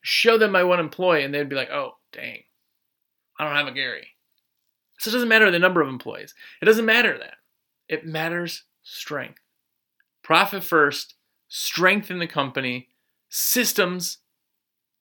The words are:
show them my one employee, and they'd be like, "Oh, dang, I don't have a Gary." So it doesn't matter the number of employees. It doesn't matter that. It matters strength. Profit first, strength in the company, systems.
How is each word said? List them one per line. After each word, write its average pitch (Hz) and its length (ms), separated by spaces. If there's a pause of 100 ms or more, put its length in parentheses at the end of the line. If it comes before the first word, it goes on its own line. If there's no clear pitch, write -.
show - 380
them 214 120
my 185 140
one 180 160
employee, 165 420
and 139 100
they'd 147 160
be 139 60
like, 131 160
"Oh, 135 280 (140)
dang, 123 300 (960)
I 151 60
don't 147 100
have 143 140
a 131 40
Gary." 127 440 (840)
So - 100
it 214 40
doesn't 240 160
matter 220 240
the 170 80
number 180 200
of 143 80
employees. - 460 (260)
It - 40
doesn't 220 200
matter 220 320
that. - 200 (520)
It 160 160
matters 165 600 (180)
strength. - 560 (840)
Profit 185 400
first, 147 500 (320)
strength 196 640
in 180 80
the 170 80
company, 131 600 (400)
systems. 185 880 (840)